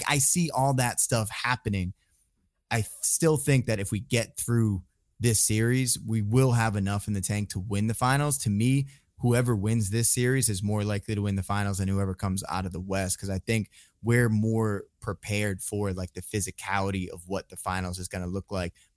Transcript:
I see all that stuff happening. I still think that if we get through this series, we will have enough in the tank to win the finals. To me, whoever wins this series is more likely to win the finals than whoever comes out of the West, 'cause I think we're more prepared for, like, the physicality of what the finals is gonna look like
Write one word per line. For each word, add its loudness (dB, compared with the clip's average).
I 2
see 2
all 2
that 0
stuff 0
happening. -2
I 0
still 4
think 4
that 0
if -4
we 0
get -2
through 2
this 4
series, 2
we -2
will 4
have 2
enough -2
in -2
the 0
tank -2
to -6
win 0
the 0
finals. 2
To -2
me, 2
whoever 2
wins 0
this 2
series 2
is -4
more 0
likely -2
to 0
win 0
the 0
finals -2
than 0
whoever 0
comes -2
out -4
of -6
the -6
West, -2
'cause -6
I -2
think -2
we're 4
more 2
prepared -4
for, -2
like, -8
the -12
physicality -4
of -14
what -6
the -18
finals -4
is -8
gonna -6
look -6
like -4